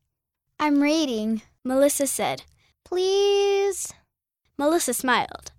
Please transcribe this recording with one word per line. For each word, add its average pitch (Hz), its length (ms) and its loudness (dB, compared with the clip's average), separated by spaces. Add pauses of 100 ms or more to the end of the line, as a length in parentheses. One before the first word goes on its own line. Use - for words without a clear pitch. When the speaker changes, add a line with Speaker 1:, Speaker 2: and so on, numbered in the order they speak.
(600)
Speaker 1:
"I'm 294 220 2
reading," 247 600 0 (200)
Speaker 2:
Melissa 269 440 2
said. 143 360 -4 (400)
Speaker 1:
"Please?" 392 1080 0 (640)
Speaker 2:
Melissa 302 360 0
smiled. - 640 -2